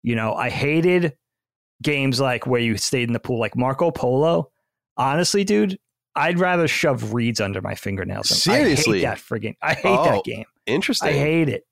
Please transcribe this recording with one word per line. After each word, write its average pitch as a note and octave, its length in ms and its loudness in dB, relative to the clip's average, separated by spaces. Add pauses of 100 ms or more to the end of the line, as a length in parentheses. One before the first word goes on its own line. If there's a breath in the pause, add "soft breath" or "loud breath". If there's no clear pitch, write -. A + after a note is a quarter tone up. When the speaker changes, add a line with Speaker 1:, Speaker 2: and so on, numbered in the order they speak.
Speaker 1:
You A#2 120 -2
know, A2 180 -2
I B2 160 -4
hated E3 640 2 (640)
games C3+ 380 0
like B2+ 260 0
where B2 160 2
you A2+ 160 0
stayed A#2+ 320 -2
in A#2 40 0
the A#2 60 -2
pool, A#2+ 200 -4
like A2+ 180 -4
Marco C3+ 340 0
Polo. D#3 600 0 (460)
Honestly, F3 460 0
dude, G#3 360 2 (360)
I'd E3+ 240 0
rather F3+ 280 2
shove A#2 460 0
reeds A#2 280 0
under G2 200 -4
my G2+ 120 -8
fingernails. G2 560 -6
Than, - 80 0
Speaker 2:
Seriously? D#3 680 2
Speaker 1:
I A#2+ 40 -2
hate G2+ 60 -4
that - 20 -16
friggin', G#2+ 440 -8
I D#3+ 120 -2
hate - 120 -6 (120)
Speaker 2:
Oh, D3 60 2
Speaker 1:
that B2 200 2
game. - 220 -10 (220)
Speaker 2:
interesting. D#3 420 0
Speaker 1:
I D3 40 0
hate D3+ 360 2
it. - 220 -6